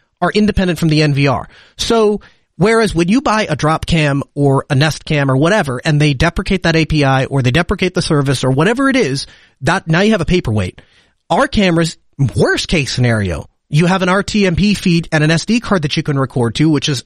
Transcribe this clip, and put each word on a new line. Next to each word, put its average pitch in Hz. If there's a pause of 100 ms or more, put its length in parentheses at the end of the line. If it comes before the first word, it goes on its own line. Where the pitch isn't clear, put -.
(220)
are 175
independent 190
from 165
the 151
N 151
V 143
R. - (260)
So 214 (360)
whereas 214
when 170
you 226
buy 214
a 151
drop 151
cam 147 (120)
or 135
a 156
Nest 147
Cam 143
or 131
whatever, 156
and 151
they 151
deprecate 170
that 165
A 160
P 151
I 135
or 135
they 123
deprecate 175
the 180
service 143
or 127
whatever 220
it 262
is, 139 (340)
that, 170
now 160
you 214
have 190
a -
paperweight. 107 (480)
Our 233
cameras, 165 (360)
worst 226
case 147
scenario, 107 (180)
you 156
have 185
an 185
R 190
T 196
M 175
P 202
feed 170
and 156
an 151
S 165
D 226
card 185
that 147
you 156
can 143
record 123
to, 156
which 143
is 139